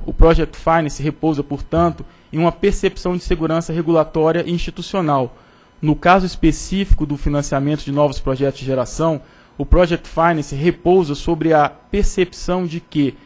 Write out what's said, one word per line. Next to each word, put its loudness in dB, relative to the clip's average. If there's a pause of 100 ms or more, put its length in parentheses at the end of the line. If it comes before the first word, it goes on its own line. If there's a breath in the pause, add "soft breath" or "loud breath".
o -6
Project 4
Finance -2
repousa, -2
portanto, -2 (260 soft breath)
em -6
uma 2
percepção -2
de -8
segurança -2
regulatória 0
e -4
institucional. -4 (460 soft breath)
No 2
caso 4
específico 2
do -4
financiamento -2
de -8
novos 0
projetos -2
de -10
geração, -2 (380 soft breath)
o -4
Project 2
Finance 0
repousa 2
sobre -2
a 4
percepção -2
de -8
que -2 (100)